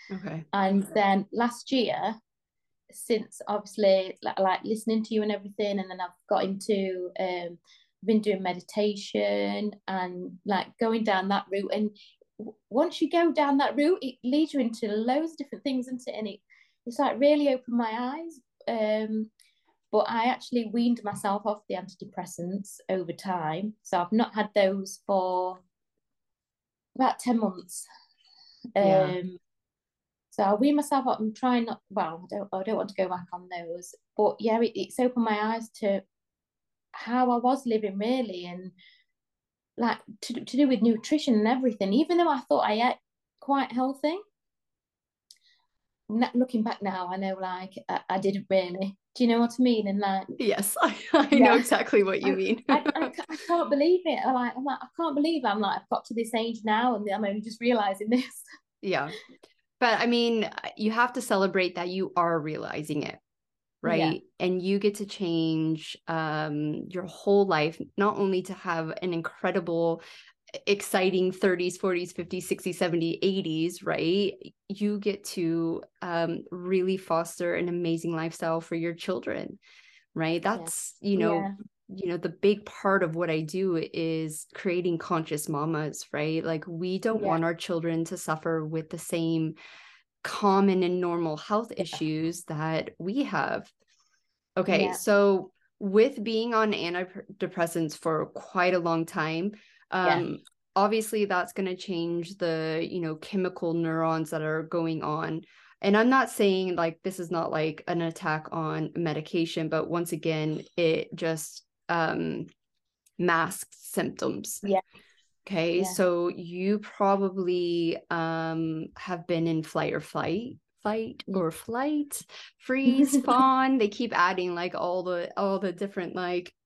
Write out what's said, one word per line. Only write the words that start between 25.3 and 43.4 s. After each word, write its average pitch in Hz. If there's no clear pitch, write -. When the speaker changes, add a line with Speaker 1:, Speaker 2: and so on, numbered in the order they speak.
Speaker 2:
about -
ten 240
months. 185
Speaker 1:
Yeah. 190
Speaker 2:
Um, 180
so -
I 196
wean 277
myself 285
up -
and 220
try 247
not, 233
well, 180
I 208
don't, 202
I 190
don't 220
want 196
to 202
go 185
back 180
on 180
those. 175
But 208
yeah, 220
it, 226
it's -
opened 247
my 214
eyes 226
to 214
how 247
I 240
was 254
living 214
really, 208
and, 180
like, 233
to, 240
to -
do 285
with 240
nutrition 233
and 208
everything. 226
Even 320
though 339
I 269
thought 277
I 214
ate -
quite 277